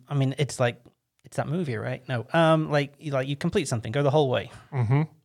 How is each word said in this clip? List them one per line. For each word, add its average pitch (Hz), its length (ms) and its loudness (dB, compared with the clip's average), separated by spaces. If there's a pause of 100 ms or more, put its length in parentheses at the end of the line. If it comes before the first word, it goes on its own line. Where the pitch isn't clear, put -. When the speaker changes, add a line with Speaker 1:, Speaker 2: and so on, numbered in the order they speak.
Speaker 1:
I 143 80 -6
mean, 135 240 2
it's 139 200 -2
like, 120 220 0 (440)
it's - 120 -10
that 127 100 -4
movie, 147 280 -4
right? 123 340 -8
No. 117 240 -4
Um, 160 380 4
like, 143 260 0
you, 147 140 -8
like, 135 160 -2
you 143 80 -4
complete 170 320 -2
something, 113 240 -4
go 143 100 0
the 143 80 4
whole 143 220 4
way. 110 180 -2 (240)
Speaker 2:
Mm-hmm. 131 300 2 (220)